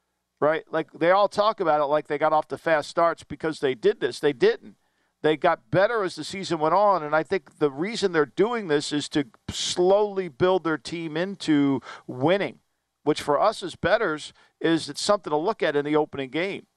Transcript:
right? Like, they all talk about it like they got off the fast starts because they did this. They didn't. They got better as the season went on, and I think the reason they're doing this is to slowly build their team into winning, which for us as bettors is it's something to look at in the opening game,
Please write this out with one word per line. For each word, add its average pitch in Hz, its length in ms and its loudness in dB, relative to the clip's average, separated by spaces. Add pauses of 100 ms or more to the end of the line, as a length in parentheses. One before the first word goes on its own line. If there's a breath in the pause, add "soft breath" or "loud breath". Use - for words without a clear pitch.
(420)
right? 151 280 0
Like, 156 220 -6
they 156 200 2
all 196 180 4
talk 208 320 0
about 151 180 2
it 147 60 2
like 147 220 0
they 147 100 -4
got 156 160 2
off 151 160 0
the 139 80 -8
fast 156 320 0
starts 170 340 0
because - 380 -6
they 156 120 2
did 214 280 0
this. 123 180 -4
They 147 140 2
didn't. 135 420 0 (460)
They 156 160 2
got 165 340 0
better 208 320 2
as 180 100 -6
the 151 100 -10
season 170 360 -6
went 156 160 2
on, 196 260 2
and 151 140 -4
I 156 80 2
think - 340 -6
the 147 140 2
reason 190 400 -4
they're 156 160 2
doing 214 400 0
this 147 240 0
is 147 180 -4
to - 160 0 (240)
slowly 190 800 0
build 175 360 0
their 160 140 -2
team 165 400 -8
into 147 640 0 (240 loud breath)
winning, 147 540 0 (420)
which 147 220 -2
for 143 180 0
us 214 220 0
as 170 120 -10
bettors 170 580 -2 (280 soft breath)
is 160 260 0
it's 143 140 -10
something 202 300 0
to 151 60 0
look 196 260 -4
at 156 120 0
in 143 80 0
the 151 120 -2
opening 143 340 -2
game, 160 480 -6